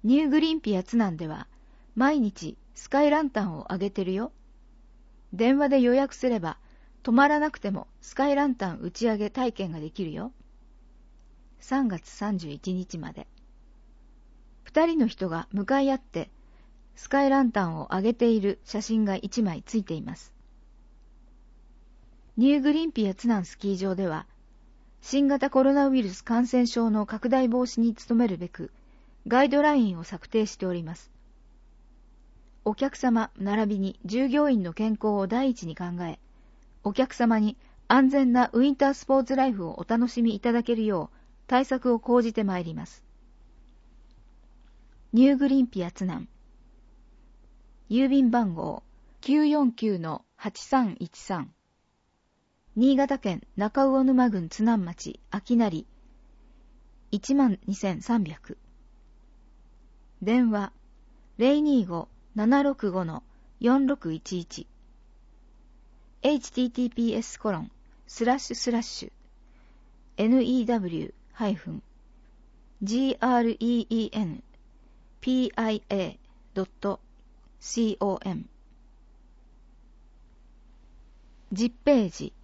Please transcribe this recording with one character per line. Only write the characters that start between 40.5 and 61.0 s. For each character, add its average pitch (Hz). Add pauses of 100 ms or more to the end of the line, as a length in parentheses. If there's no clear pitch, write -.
だ 233
け 233
る 220
よ 196
う - (320)
対 254
策 254
を 233
講 240
じ 226
て 220
ま 190
い 175
り 160
ま 160
す。 - (2000)
ニ 240
ュ 277
ー 277
グ 277
リ 269
ー 254
ン 240
ピ 185
ア 175
津 -
南。 170 (1600)
郵 254
便 262
番 220
号 160 (360)
九 302
四 294
九 214
の 160 (120)
八 -
三 247
一 -
三。 175 (1200)
新 262
潟 277
県 185 (140)
中 214
魚 269
沼 254
郡 180
津 -
南 220
町 - (100)
秋 208
成 214 (1300)
一 208
万 262
二 196
千 190
三 233
百。 - (1700)
電 233
話 208 (640)